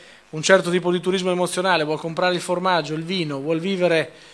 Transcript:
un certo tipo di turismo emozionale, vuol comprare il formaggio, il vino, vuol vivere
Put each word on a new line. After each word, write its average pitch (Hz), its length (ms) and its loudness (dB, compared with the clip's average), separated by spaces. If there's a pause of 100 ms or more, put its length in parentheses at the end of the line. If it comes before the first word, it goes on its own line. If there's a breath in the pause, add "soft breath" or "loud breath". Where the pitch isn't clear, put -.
(300 loud breath)
un 156 120 -8
certo 185 260 6
tipo 175 220 0
di 180 80 2
turismo 185 320 0
emozionale, 180 540 0
vuol 151 160 -2
comprare 180 340 0
il 175 60 -2
formaggio, 175 540 0
il 160 100 -6
vino, 165 340 -4
vuol 160 220 -2
vivere 175 500 0 (240 loud breath)